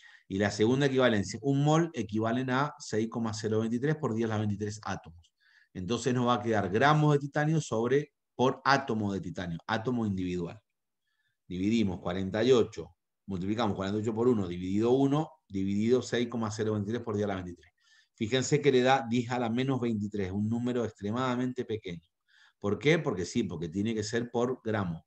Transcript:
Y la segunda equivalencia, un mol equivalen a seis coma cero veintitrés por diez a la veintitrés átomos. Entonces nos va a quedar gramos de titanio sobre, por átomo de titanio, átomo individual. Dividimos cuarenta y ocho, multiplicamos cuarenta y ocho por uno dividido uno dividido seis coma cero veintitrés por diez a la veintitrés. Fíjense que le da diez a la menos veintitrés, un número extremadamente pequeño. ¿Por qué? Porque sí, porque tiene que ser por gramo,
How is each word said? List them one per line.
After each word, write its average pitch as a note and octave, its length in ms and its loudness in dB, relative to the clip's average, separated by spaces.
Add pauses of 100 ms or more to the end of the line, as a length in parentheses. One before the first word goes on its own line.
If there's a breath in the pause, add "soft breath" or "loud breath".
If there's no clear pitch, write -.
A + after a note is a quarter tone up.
(280 loud breath)
Y F#2+ 120 -2
la G2+ 120 2
segunda B2 360 4
equivalencia, A#2 540 2
un C#3 220 2
mol D#3+ 300 4
equivalen A2+ 560 -2
a C#3 300 0
seis A2 300 -2
coma A2+ 240 -4
cero A2 280 -2
veintitrés A#2+ 340 -2
por C3 180 -2
diez A2+ 160 0
a A2 40 -2
la G#2 60 0
veintitrés G#2 440 -4
átomos. F2 480 -10 (420 soft breath)
Entonces A#2 400 -2
nos B2 140 2
va B2 60 4
a A#2+ 80 0
quedar G#2+ 280 0
gramos D3 440 4
de C#3+ 60 4
titanio D3+ 420 0
sobre, B2 500 0 (240)
por B2+ 300 2
átomo A2+ 480 2
de F#2+ 80 -4
titanio, F2 360 -6 (100)
átomo A2+ 380 0
individual. F2+ 540 -4 (880)
Dividimos F#2+ 540 0
cuarenta F#2+ 420 -2
y B2+ 80 6
ocho, G#2 420 2 (320)
multiplicamos G2 500 -2
cuarenta G2 240 -2
y - 20 -2
ocho A2 140 -2
por A#2 120 2
uno G#2+ 200 2
dividido F#2+ 440 0
uno C#3 380 2 (180)
dividido G2+ 540 0
seis A#2+ 260 -2
coma A2+ 240 -4
cero G#2+ 220 -2
veintitrés G#2+ 280 -4
por A2+ 140 -6
diez G#2 80 0
a G2+ 60 -2
la G2 60 -4
veintitrés. F2+ 360 -12 (440 soft breath)
Fíjense B2+ 460 0
que C#3+ 100 4
le B2+ 100 6
da B2+ 280 4
diez A#2+ 220 0
a B2 80 -2
la A#2 100 0
menos C3 300 0
veintitrés, G#2 520 -2
un G#2 180 -2
número A#2+ 340 -2
extremadamente B2 800 -2
pequeño. F2 400 -8 (560 soft breath)
¿Por G2+ 180 0
qué? D#3+ 220 2
Porque A2+ 260 -2
sí, A#2 180 0
porque E2+ 260 -6
tiene G#2 260 -2
que G#2+ 80 -2
ser A#2+ 260 -2
por B2 320 -2
gramo, G#2+ 460 -4